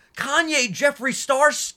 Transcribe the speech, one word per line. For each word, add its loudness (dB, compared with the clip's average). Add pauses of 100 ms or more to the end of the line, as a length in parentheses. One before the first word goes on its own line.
(180)
Kanye 0
Jeffree 0
Star 2
s-, -6